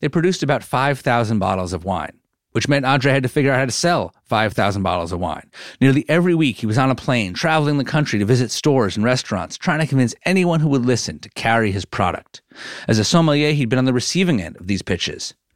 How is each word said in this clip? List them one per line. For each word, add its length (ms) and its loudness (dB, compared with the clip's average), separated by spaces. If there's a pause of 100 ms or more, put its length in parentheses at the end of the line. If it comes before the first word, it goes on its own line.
they 100 -2
produced 320 0
about 200 0
five 380 0
thousand 380 0
bottles 340 -2
of 140 -6
wine, 260 -4 (400)
which 160 -2
meant 160 0
Andre 260 2
had 120 2
to 80 -2
figure 200 2
out 80 2
how 60 2
to 80 -4
sell 420 -2 (100)
five 280 0
thousand 300 0
bottles 300 -2
of 80 -4
wine. 300 -8 (300)
Nearly 300 4
every 240 2
week, 240 0
he 80 -4
was 100 0
on 140 4
a 40 2
plane, 380 -2
traveling 460 0
the 60 -2
country 340 0
to 80 0
visit 240 2
stores 460 2
and 80 0
restaurants, 520 -2
trying 240 -2
to 60 0
convince 280 0 (120)
anyone 340 2
who 80 2
would 160 0
listen 360 -2
to 100 -18
carry 420 2
his 140 -4
product. 560 -4 (440)
As 120 2
a 60 2
sommelier, 480 2
he'd 180 0
been 80 2
on 80 2
the 80 2
receiving 480 0
end 160 -12
of 80 -18
these 160 -2
pitches. 500 -6 (240)